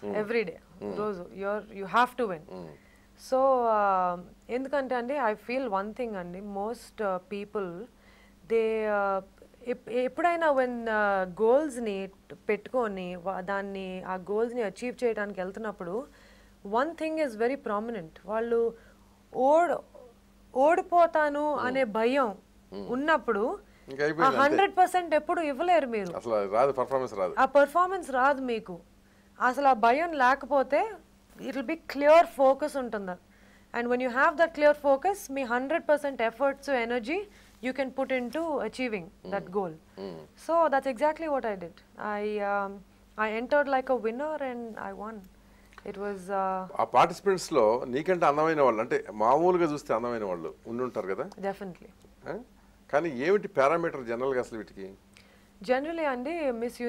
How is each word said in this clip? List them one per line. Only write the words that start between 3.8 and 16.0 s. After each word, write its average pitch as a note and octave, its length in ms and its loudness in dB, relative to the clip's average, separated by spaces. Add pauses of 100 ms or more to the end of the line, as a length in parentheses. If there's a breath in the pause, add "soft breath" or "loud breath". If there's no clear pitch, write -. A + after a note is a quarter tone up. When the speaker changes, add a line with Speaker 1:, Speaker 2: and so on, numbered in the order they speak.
Speaker 2:
ఎందుకంటే C4 440 -2
అండి, B3 200 -4
I A#3+ 200 0
feel B3 340 -6
one G3+ 240 -4
thing A3 240 -6
అండి, F3 240 -10
most, G#3 640 -8
uh, F#3+ 160 0 (160)
people, G3+ 520 -8 (640 soft breath)
they, A3+ 200 2 (200)
uh, G3 340 0 (440)
ఎప్-, A#3+ 240 -6
ఎప్పుడైనా D#4+ 640 2
when, C4 180 4
uh, G#3 720 0
గోల్స్‌ని A3+ 680 2 (380)
పెట్టుకొని G3+ 680 -2
వా-, F#3 240 -6
దాన్ని, F#3+ 640 -6
ఆ F#3 120 -6
గోల్స్‌ని A3 480 -2
అచీవ్ A#3+ 420 -6
చేయడానికి G#3 360 -2
వెళ్తున్నప్పుడు G3+ 680 -8 (600 soft breath)